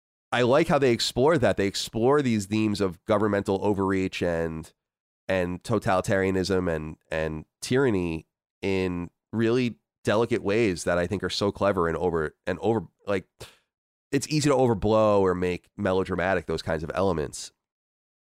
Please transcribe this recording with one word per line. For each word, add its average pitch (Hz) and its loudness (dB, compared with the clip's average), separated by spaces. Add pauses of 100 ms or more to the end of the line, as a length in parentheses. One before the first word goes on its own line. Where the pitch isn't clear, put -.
(320)
I 120 2
like 139 4
how 147 2
they 131 4
explore 135 2
that. 107 2
They 101 0
explore 123 0
these 110 0
themes 104 0
of 92 -2
governmental 101 0
overreach 95 0
and, 82 -4 (560)
and 90 -2
totalitarianism 95 0
and, 78 -6 (140)
and 78 -4 (160)
tyranny 95 0 (340)
in 92 -2 (240)
really 113 0 (280)
delicate 113 0
ways 98 0
that 87 2
I 87 0
think 92 -4
are 87 -4
so 101 -2
clever 95 0
and 80 -2
over, 80 -2 (100)
and 90 -4
over, 101 0 (180)
like, 98 -2 (880)
it's 139 -2
easy 151 0
to 135 4
overblow 107 4
or 92 4
make 90 -4
melodramatic 92 0
those 80 -4
kinds 82 -4
of 73 -10
elements. 85 -2 (760)